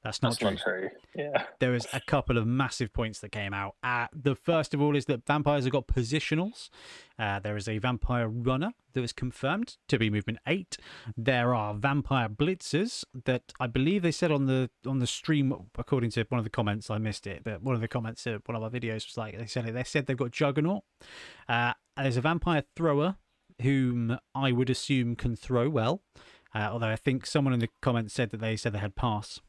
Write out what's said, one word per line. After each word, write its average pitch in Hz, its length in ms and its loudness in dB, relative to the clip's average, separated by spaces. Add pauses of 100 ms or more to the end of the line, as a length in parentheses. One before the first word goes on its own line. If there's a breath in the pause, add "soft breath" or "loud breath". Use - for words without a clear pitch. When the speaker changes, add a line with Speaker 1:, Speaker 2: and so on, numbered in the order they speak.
Speaker 1:
That's - 180 -4
not 120 80 2
Speaker 2:
That's 117 100 -2
Speaker 1:
true. 107 120 2
Speaker 2:
not - 80 -4
true. 92 300 -2 (260)
Yeah. 147 280 0 (160)
Speaker 1:
There 127 140 2
is 120 200 -2
a 127 80 -2
couple 131 360 2
of 110 100 2
massive 123 460 0
points 110 260 -4
that 85 120 -14
came 101 220 -4
out. 98 300 -4
Uh, 123 300 0
the 139 220 0
first 160 380 2
of 143 80 2
all 147 140 4
is 139 100 2
that 123 200 -2
vampires 147 400 2
have 131 80 2
got 139 140 0
positionals. 156 840 0 (480 loud breath)
Uh, 101 220 0
there 104 160 -2
is 104 140 -4
a 110 80 -2
vampire 120 500 0
runner 131 440 0 (220)
that 131 80 -2
was 120 120 -4
confirmed 143 640 -4 (100)
to 139 100 2
be 110 120 2
movement 107 360 -2
eight. 180 320 -2 (380 loud breath)
There 123 400 2
are 104 200 -2
vampire 135 520 2
blitzers 170 800 -2 (200)
that - 340 -2
I 131 80 -2
believe 143 340 2
they 170 100 2
said 165 200 2
on 139 160 4
the, 131 220 2 (160)
on 135 140 0
the 123 80 2
stream, 143 460 2 (240)
according 120 340 0
to 113 180 0
one 123 100 0
of 113 40 -2
the 107 60 -4
comments, 107 400 0
I 107 80 -2
missed 107 280 -4
it, 98 180 -10
but 104 180 -6
one 127 140 0
of 113 60 -2
the 113 60 -2
comments 113 400 -6
of 107 200 -4
one 120 100 -4
of 110 60 -4
our 113 60 -4
videos 117 380 -4
was - 100 -18
like, 107 200 -8
they 113 80 -8
said 113 220 -4
it, 113 60 -6
they 123 100 -4
said 139 240 -2
they've 131 100 -2
got 123 140 -2
Juggernaut. 151 520 0 (640 loud breath)
Uh, 120 260 2 (220)
there's 135 220 2
a 120 40 2
vampire 156 420 2 (120)
thrower 160 420 2 (440)
whom 123 560 2 (180)
I 135 160 2
would 127 180 4
assume 123 460 2
can 117 200 -2
throw 123 340 2
well. 139 320 2 (540 loud breath)
Uh, 107 160 0
although 113 180 0
I 110 60 2
think 131 300 0
someone 139 280 2
in 120 60 2
the 113 100 0 (120)
comments 117 320 2
said 120 180 0
that 110 100 -8
they 110 140 0
said 107 180 -2
they 104 60 -4
had 101 160 -4
pass 107 540 -2